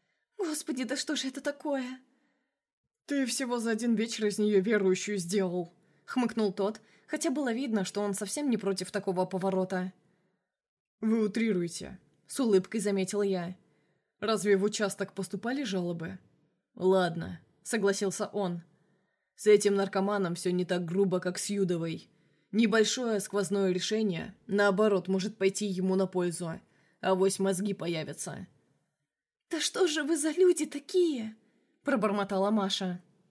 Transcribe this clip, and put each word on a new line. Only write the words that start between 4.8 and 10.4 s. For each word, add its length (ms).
сделал», 560
хмыкнул 480
тот, 260
хотя 220
было 220
видно, 320
что 180
он 120
совсем 360
не 80
против 340
такого 340
поворота. 680